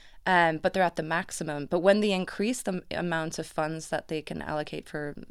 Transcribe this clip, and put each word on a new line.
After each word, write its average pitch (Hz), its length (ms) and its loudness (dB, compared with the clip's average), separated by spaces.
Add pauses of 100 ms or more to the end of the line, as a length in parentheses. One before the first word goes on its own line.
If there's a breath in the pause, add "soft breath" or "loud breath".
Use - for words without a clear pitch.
(260 loud breath)
um, 170 320 6
but 180 160 0
they're 190 80 2
at 175 140 2
the 160 80 -2
maximum. 156 640 -4
But 175 120 2
when 196 200 8
they 208 120 4
increase 196 520 -2
the 202 80 -2
m-, 185 180 -4
amount 165 480 -2
of 160 80 -6
funds 160 440 -4
that - 180 -4
they 156 160 -4
can 156 180 -8
allocate 151 480 -6
for 147 260 -6 (160)